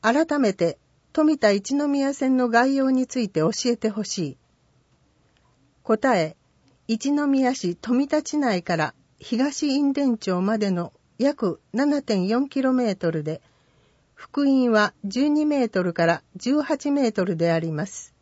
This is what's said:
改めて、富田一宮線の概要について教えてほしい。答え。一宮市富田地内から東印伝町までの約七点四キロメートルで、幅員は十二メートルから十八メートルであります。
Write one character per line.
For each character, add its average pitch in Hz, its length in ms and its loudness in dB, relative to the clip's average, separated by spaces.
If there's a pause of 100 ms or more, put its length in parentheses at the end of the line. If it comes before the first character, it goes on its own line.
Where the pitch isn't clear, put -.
改 294 380 2
め 214 140 2
て、 - 260 -2 (340)
富 311 240 2
田 214 140 4
一 208 240 0
宮 285 380 0
線 262 240 0
の 247 120 2
概 247 260 4
要 269 140 0
に 254 160 2
つ - 140 -6
い 208 100 -2
て 156 120 -2
教 175 100 2 (140)
え 240 120 0
て 220 120 -2
ほ 208 140 -6
し - 160 -8
い。 147 180 -6 (1500)
答 220 360 2
え。 156 160 -2 (520)
一 226 240 -2
宮 277 420 2
市 175 220 -4
富 254 320 -2
田 302 160 0
地 302 140 -6
内 220 260 0
か 170 140 -2
ら 151 160 -2 (260)
東 277 480 -2
印 277 260 2
伝 269 240 0
町 185 240 -2
ま 208 160 0
で 208 140 0
の 175 200 -4 (280)
約 240 420 -2 (100)
七 285 300 0
点 190 260 -2
四 254 220 0
キ 277 120 -4
ロ 262 120 2
メ 247 180 0
ー 185 40 -2
ト 170 160 -2
ル 156 120 -4
で、 156 180 -8 (760)
幅 - 320 -2
員 262 240 4
は 214 220 2 (100)
十 240 240 0
二 302 180 2
メ 285 200 2
ー 220 40 -4
ト 185 140 0
ル 175 100 -2
か 165 120 0
ら 165 180 0 (120)
十 269 260 -2
八 285 300 -4
メ 277 180 2
ー - 20 -2
ト 190 140 -2
ル 180 100 -2
で 165 160 0
あ 165 80 2
り 165 120 -4
ま 156 140 -4
す。 - 360 -18